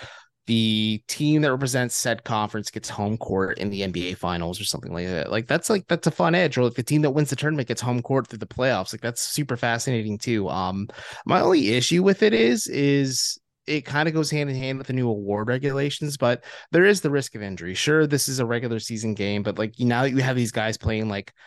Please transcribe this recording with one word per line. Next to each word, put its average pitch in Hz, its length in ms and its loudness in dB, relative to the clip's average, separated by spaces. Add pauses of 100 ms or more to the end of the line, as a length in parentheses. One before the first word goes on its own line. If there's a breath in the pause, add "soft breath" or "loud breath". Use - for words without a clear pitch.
(460 loud breath)
the 110 600 2
team 151 340 2
that 139 100 2
represents 127 420 -2
said 113 300 -2
conference 107 460 -2
gets - 180 -10
home 107 300 -2
court 95 400 -2
in 101 100 -2
the 98 140 -4
N 95 80 -2
B 87 200 -4
A 92 60 -8
finals," 87 420 -4
or 104 60 -8
something - 300 -6
like 87 140 -4
that. 80 220 -4
Like, 113 160 -2
that's, 160 220 -2
like, 202 200 0
that's 170 180 0
a 165 40 2
fun 170 240 2
edge. 170 220 2
Or, 123 80 4
like, 120 80 2
the 127 100 -8
team 151 200 2
that 147 80 2
wins 143 180 0
the 131 80 -4
tournament 147 320 -2
gets 117 140 -4
home 123 180 0
court 135 280 0
through 117 100 -12
the 104 80 -10
playoffs. 120 480 -2
Like, - 80 -14
that's 120 180 -6
super 135 380 -4
fascinating 117 580 -2
too. 107 320 0
Um, 92 400 -2 (380 loud breath)
my 175 140 4
only 311 320 4
issue 165 300 2
with 196 200 4
it 214 100 6
is, 226 340 2
is 139 720 0 (280)
it 151 180 -2
kinda 147 260 0
goes 156 200 0
hand 147 180 0
in 135 80 -2
hand 135 220 -4
with 135 80 -12
the 131 80 -2
new 123 160 2
award 104 380 -2
regulations, 139 680 -2
but 123 260 2 (300 loud breath)
there 175 140 8
is 202 160 4
the 151 80 2
risk 139 240 -2
of 107 80 -10
injury. 92 320 -6
Sure, 151 320 4
this 143 200 2
is 131 120 -4
a 120 80 0
regular 117 340 -2
season 110 320 -4
game, 101 300 0
but, 101 160 -2
like, 107 200 -2
now 123 260 2
that 139 80 0
you 131 100 2
have 131 140 0
these 117 160 0
guys 110 260 -2
playing, 110 320 -2
like, 101 240 -8 (120 soft breath)